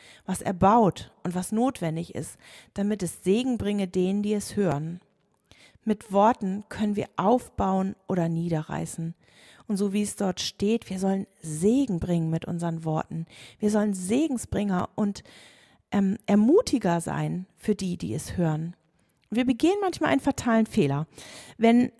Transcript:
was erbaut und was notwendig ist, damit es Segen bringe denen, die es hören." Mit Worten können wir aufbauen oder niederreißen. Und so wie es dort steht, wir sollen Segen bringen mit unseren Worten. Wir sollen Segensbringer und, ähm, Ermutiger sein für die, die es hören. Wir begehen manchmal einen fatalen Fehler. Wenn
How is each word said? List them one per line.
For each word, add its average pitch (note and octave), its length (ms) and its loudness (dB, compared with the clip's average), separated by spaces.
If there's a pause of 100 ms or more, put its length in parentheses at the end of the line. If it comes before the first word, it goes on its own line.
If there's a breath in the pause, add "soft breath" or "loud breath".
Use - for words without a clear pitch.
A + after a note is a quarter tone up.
(260 loud breath)
was F#3+ 160 -4
erbaut G3 720 2 (120)
und F3 100 -4
was F3+ 160 -4
notwendig F#3 640 -2
ist, - 240 -10 (360 loud breath)
damit G3+ 280 -2
es - 220 -8
Segen A#3+ 340 2
bringe G3+ 300 -2
denen, F#3 340 0
die G#3 100 0
es G#3 220 -4
hören." E3 460 -2 (800 soft breath)
Mit G#3+ 300 -4
Worten G3+ 560 2
können G#3 260 -2
wir G3+ 220 -4
aufbauen F#3+ 800 0 (100)
oder F3 220 0
niederreißen. E3 840 -4 (520 soft breath)
Und G#3 120 -2
so G3 160 0
wie G#3 80 0
es G3+ 120 -4
dort F#3+ 240 -2
steht, - 520 -2
wir F#3 80 -6
sollen G3 280 0 (140)
Segen F3+ 600 2
bringen E3+ 280 0
mit E3 160 -2
unseren E3+ 400 -6
Worten. D#3+ 400 -4 (340 loud breath)
Wir G#3 120 0
sollen G#3 240 0
Segensbringer G#3 1000 -2
und, G3+ 300 -2 (640 loud breath)
ähm, G3+ 360 0
Ermutiger G#3+ 760 4
sein D#3 460 -4 (100)
für - 180 -2
die, F3+ 220 -4
die - 160 -6
es - 240 -8
hören. E3 400 -2 (540)
Wir A#3+ 160 0
begehen D4+ 340 2
manchmal F4 300 0
einen C#4 100 2
fatalen A3+ 460 2
Fehler. C#3+ 400 0 (500 loud breath)
Wenn A#3 440 4